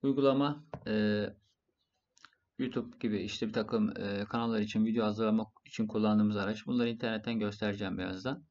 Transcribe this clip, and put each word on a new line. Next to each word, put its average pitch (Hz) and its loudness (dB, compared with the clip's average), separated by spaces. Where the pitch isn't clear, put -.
Uygulama, 139 2
e, 107 2
YouTube 123 -4
gibi 107 0
işte 85 -4
bir 107 -6
takım, 107 0
e, 101 -4
kanallar 117 0
için 107 0
video 113 2
hazırlamak 107 2
için - -2
kullandığımız 107 4
araç. 101 -2
Bunları 120 2
internetten 113 -2
göstereceğim 104 -2
birazdan. 92 -6